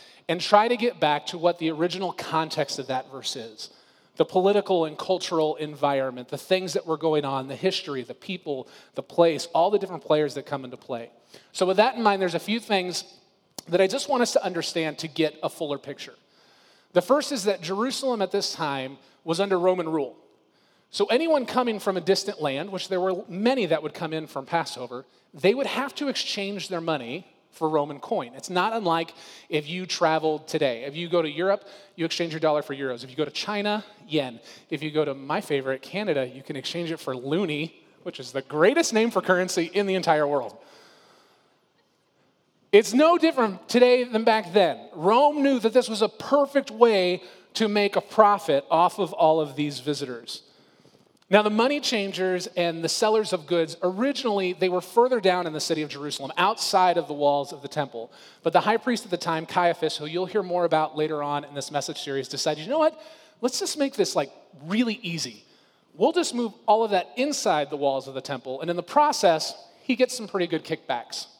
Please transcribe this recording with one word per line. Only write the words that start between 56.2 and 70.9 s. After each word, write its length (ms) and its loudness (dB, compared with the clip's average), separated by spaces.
outside 640 2
of 100 -4
the 60 -8
walls 400 0
of 80 -16
the 60 -10
temple. 440 -8
But 100 0
the 80 6
high 160 2
priest 300 -4
at 40 -20
the 60 -2
time, 300 -4
Caiaphas, 500 0
who 80 -10
you'll 220 -4
hear 160 -2
more 240 0
about 280 0
later 280 -2
on 220 -4
in 100 -18
this 160 -8
message 320 -6
series, 260 -6
decided, 340 -4
"You 60 -10
know 100 0
what? 220 2
Let's 180 -2
just 200 -6
make 180 0
this, 180 0
like, 160 0
really 360 0
easy. 440 -8
We'll 180 2
just 220 -2
move 180 -4
all 180 4
of 60 -2
that 260 2
inside 540 0
the 80 -6
walls 300 -2
of 40 -12
the 80 -8
temple." 400 -8
And 80 -6
in 80 -2
the 60 -4
process, 720 2
he 120 0
gets 180 2
some 140 -10
pretty 180 -2
good 180 -4
kickbacks. 640 -8